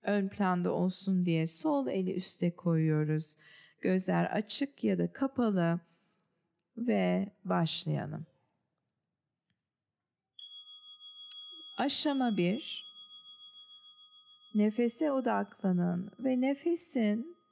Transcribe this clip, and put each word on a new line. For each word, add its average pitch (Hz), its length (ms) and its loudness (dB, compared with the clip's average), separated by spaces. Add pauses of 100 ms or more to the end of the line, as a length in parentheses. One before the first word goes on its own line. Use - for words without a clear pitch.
ön 196 260 2
planda 180 420 2
olsun 180 540 2
diye 160 220 2
sol 285 400 0
eli 190 260 0
üste 175 420 -2
koyuyoruz. 156 800 2 (440)
Gözler 185 440 2
açık - 580 -4
ya 202 140 2
da 175 160 0
kapalı 196 680 2 (960)
ve 196 540 2 (140)
başlayalım. 160 800 -2 (3500)
Aşama 262 600 -2
bir. 185 460 -2 (1700)
Nefese 233 560 0
odaklanın 196 1080 0
ve 254 220 0
nefesin 277 960 0 (140)